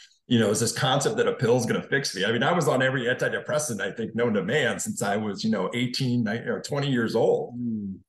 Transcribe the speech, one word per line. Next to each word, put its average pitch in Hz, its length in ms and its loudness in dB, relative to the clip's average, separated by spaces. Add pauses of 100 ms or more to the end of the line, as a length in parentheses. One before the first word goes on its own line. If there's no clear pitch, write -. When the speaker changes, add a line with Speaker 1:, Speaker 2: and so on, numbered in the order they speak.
(280)
Speaker 1:
You 120 100 4
know, 104 120 4
is 110 100 2
this 110 100 2
concept 135 460 0
that 113 100 2
a 95 60 4
pill 117 240 4
is 113 100 0
gonna 98 160 0
fix 139 320 -2
me. 92 100 -2
I 107 60 2
mean, 113 140 2
I 165 80 2
was 160 160 2
on 131 140 2
every 131 240 0
antidepressant, 120 720 -2
I 98 100 -4
think, - 240 -6
known 117 200 0
to 95 100 2
man 113 340 0
since 107 240 -6
I 101 140 0
was, 107 260 -4
you 110 80 0
know, 98 240 0
eighteen, 123 480 0
nineteen, 110 260 -2
or 107 140 -4
twenty 139 260 -4
years 117 280 0
old. 120 420 0
Speaker 2:
Mm. 107 400 -6 (100)